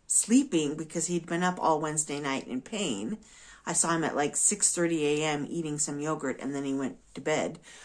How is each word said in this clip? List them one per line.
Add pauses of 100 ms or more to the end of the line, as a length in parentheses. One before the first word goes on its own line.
sleeping
because
he'd
been
up
all
Wednesday
night
in
pain. (480)
I
saw
him
at,
like,
six
thirty
A
M
eating
some
yogurt,
and
then
he
went (180)
to
bed. (260)